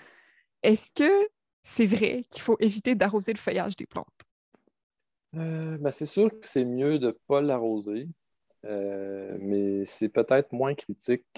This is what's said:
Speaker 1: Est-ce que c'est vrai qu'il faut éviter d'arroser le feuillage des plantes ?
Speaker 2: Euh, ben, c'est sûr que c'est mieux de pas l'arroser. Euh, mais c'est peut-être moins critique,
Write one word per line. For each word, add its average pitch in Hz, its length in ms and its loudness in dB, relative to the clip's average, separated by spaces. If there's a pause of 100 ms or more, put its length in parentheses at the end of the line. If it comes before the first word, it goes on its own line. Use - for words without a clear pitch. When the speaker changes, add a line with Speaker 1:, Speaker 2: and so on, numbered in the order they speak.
(640)
Speaker 1:
Est-ce - 320 2
que 403 340 4 (360)
c'est - 220 2
vrai 220 440 0
qu'il - 120 -14
faut 226 180 2
éviter 220 340 0
d'arroser 202 380 0
le 208 60 -8
feuillage 185 360 -4
des - 120 -12
plantes ? - 200 -12 (1300)
Speaker 2:
Euh, 160 440 -6
ben, 143 120 -2
c'est 156 140 -6
sûr 202 240 4
que - 180 -6
c'est 127 200 2
mieux 139 320 2
de 120 280 0
pas 143 140 4
l'arroser. 113 680 0 (580)
Euh, 98 760 -6
mais 98 440 0
c'est - 240 -2
peut-être 131 440 2
moins 135 220 0
critique, - 500 -4 (140)